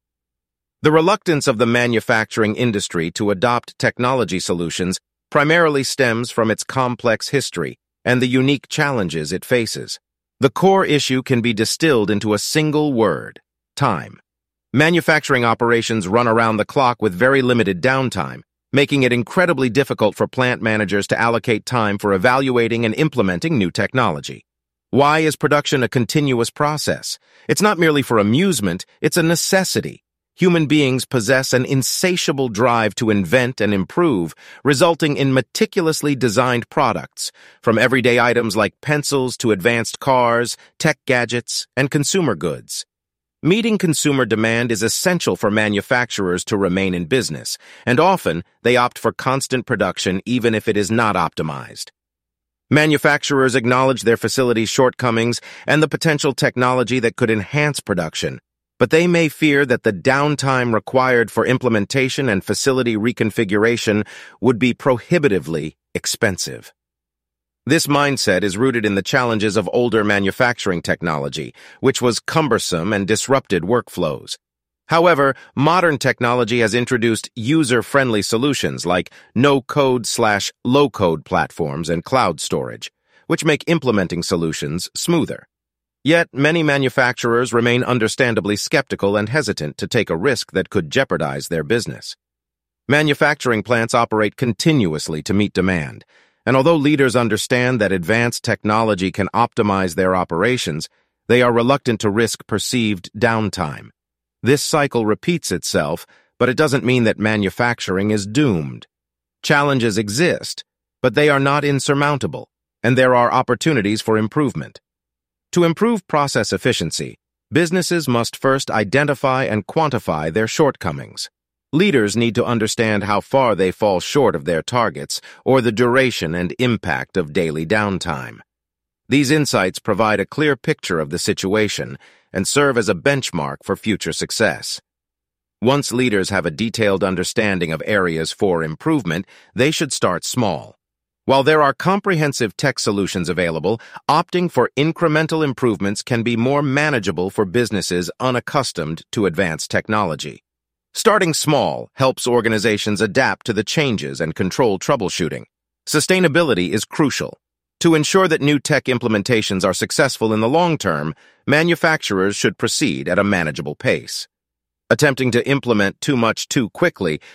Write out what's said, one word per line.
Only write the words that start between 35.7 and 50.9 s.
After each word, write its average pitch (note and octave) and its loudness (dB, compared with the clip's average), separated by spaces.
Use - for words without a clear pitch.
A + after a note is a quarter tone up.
designed A#2+ 0
products, G#2 -2
from A2 4
everyday A#2+ 4
items A#2 0
like G#2 -2
pencils C#3+ -2
to A2+ 0
advanced A2+ 0
cars, A#2+ 2
tech D#3 0
gadgets, A#2+ -2
and C3+ 0
consumer D3 0
goods. D2 -8
Meeting G#3+ 2
consumer C#3+ 0
demand A2+ 0
is G#2 -4
essential A#2 0
for G2+ 0
manufacturers G#2 0
to G#2+ -2
remain F#2+ 0
in F2 -4
business, D#2 -4
and B2+ 2
often D#3 2
they B2 4
opt B2 0
for A2 -2
constant C3 -4
production F#2+ -2
even A2+ 0
if G#2+ -4
it G#2 0
is G2+ 0
not A2 0